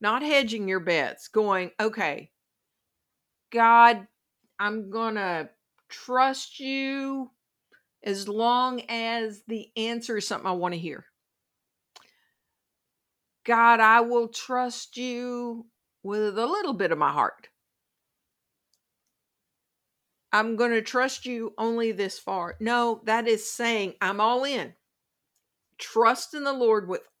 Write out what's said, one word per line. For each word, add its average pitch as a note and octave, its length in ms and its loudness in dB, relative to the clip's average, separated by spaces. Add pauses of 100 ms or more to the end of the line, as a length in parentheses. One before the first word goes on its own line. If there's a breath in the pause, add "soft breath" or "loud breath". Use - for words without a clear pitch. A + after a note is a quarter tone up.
Not A3 220 0
hedging A#3 460 0
your F#3+ 120 0
bets, D#3+ 480 -2
going, G3 520 0
"Okay, G3 500 -4 (1200)
God, A#3 560 8 (520)
I'm G#3 320 -4
gonna G3+ 600 -4 (380)
trust C4 720 -2
you C4+ 720 -6 (720 soft breath)
as G3 260 -6
long A#3+ 600 0
as A3+ 560 -6
the A3 320 -10
answer A#3 400 -4
is G3+ 100 -4
something - 220 -6
I F#3 40 0
wanna F3 240 -4
hear. E3 300 -10 (2500 soft breath)
God, A#3 360 6
I A3+ 200 8
will A#3 280 2
trust B3 680 -6
you A#3+ 760 -6 (320)
with G#3 360 -2
a A#3 80 0
little F4 280 -2
bit F3+ 180 0
of D3+ 60 0
my D3+ 140 2
heart. - 360 -2 (2750)
I'm A3 240 2
gonna A#3 260 2
trust B3+ 440 -2
you A#3 300 -8
only A3+ 360 -2
this F#3+ 260 -6
far." F3 420 -6
No, A#3 440 0
that A3+ 240 0
is A3 220 0
saying, A3 500 -4
"I'm G3+ 200 -2
all B3 240 2
in. B3+ 300 -6 (1040)
Trust A#3 560 0
in D4 100 -8
the C#4 80 -2
Lord A3 360 2
with - 200 -8 (120)